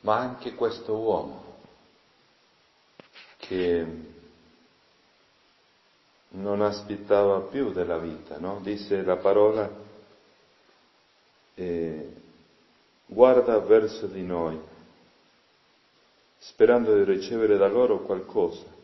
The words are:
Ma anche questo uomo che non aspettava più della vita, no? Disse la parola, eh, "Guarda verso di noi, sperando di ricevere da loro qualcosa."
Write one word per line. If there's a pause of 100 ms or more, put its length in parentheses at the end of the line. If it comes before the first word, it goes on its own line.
Ma
anche
questo
uomo (1800)
che (2500)
non
aspettava
più
della
vita,
no?
Disse
la
parola, (1900)
eh, (840)
"Guarda
verso
di
noi, (1800)
sperando
di
ricevere
da
loro
qualcosa." (180)